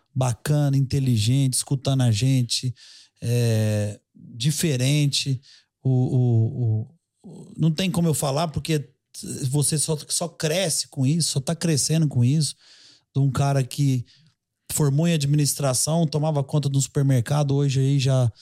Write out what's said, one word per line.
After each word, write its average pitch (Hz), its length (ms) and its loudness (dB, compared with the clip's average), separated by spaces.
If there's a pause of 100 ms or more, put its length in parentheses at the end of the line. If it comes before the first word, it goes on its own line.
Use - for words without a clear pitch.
(140)
bacana, 139 640 0
inteligente, 131 760 2
escutando 135 480 -2
a 120 100 4
gente, 127 640 0 (480)
é... 107 800 0 (160)
diferente. 139 1300 -2 (420)
O, 131 60 0
o, 127 280 2 (280)
o, 113 420 -2 (360)
o, - 340 -20
não 160 140 2
tem 185 200 -2
como 170 160 0
eu 156 60 2
falar 147 340 -2
porque 151 420 -4 (600)
você 147 280 0
só, 151 200 -2 (100)
só - 200 -4
cresce 165 600 -4
com 131 180 -4
isso, 156 260 0
só 143 80 -4
tá 165 160 -2
crescendo 160 520 0
com 135 160 0
isso. 143 320 2 (600)
De 135 60 2
um 139 80 2
cara 139 340 0
que 131 420 0 (680)
formou 151 360 2
em 170 60 2
administração, 147 960 0
tomava 147 360 -2
conta 143 260 -2
de 139 80 -2
um 135 40 2
supermercado, 139 720 0
hoje 139 260 0
aí 139 200 2
já 127 320 2 (100)